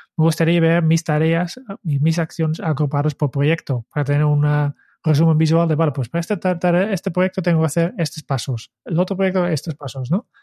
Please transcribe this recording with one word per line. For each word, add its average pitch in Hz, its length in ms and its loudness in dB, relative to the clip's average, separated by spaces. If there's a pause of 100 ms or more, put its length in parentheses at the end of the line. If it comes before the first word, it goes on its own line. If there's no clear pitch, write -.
(160)
me 160 100 2
gustaría 165 360 2
ver 165 220 2
mis 160 200 2
tareas 165 560 0 (240)
y 147 160 -2
mis 160 200 2
acciones 160 400 -2
agrupadas 147 560 -2
por 139 160 -2
proyecto 143 600 -2
para 147 140 -2
tener 143 200 0
un 147 480 2 (300)
resumen 156 340 4
visual 165 300 2
de, 156 80 0
vale, 156 160 2
pues 123 180 -4
para 170 120 -4
este 190 160 -4
ta-, 180 220 -2
tare-, 180 340 0
este 180 180 -4
proyecto 185 300 -2
tengo 165 200 2
que 160 40 2
hacer 170 320 0
estos 156 260 -4
pasos, 127 480 -6 (140)
el 165 140 -2
otro 185 180 -2
proyecto 185 300 0
estos 160 280 -4
pasos, 131 360 -8
¿no? 196 180 -2 (120)